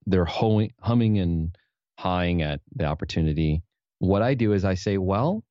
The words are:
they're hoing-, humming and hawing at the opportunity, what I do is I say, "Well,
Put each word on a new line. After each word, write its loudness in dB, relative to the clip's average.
they're 2
hoing-, 0
humming 2
and -2
hawing 0
at -2
the -2
opportunity, 0
what 2
I 2
do 0
is 0
I 0
say, -2
"Well, -2